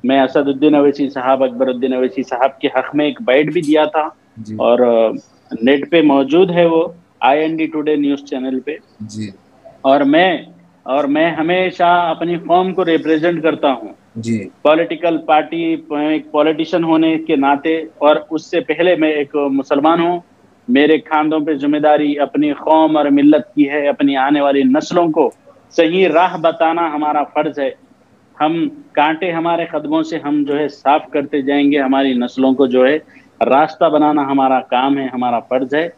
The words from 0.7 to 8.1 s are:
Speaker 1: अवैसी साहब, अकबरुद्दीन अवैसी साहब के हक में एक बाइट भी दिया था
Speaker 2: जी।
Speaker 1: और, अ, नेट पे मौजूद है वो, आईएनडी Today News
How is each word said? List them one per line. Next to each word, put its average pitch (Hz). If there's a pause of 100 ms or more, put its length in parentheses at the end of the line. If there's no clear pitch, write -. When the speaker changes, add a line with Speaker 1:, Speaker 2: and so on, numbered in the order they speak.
Speaker 1:
अवैसी 143
साहब, 131
अकबरुद्दीन 127
अवैसी 127
साहब 131
के 143
हक 131
में 147
एक 123
बाइट 143
भी 175
दिया 151
था 156 (240)
Speaker 2:
जी। 107
Speaker 1:
और, 120
अ, 113 (520)
नेट 139
पे 165
मौजूद 147
है 175
वो, 165 (280)
आईएनडी 156
Today 151
News 143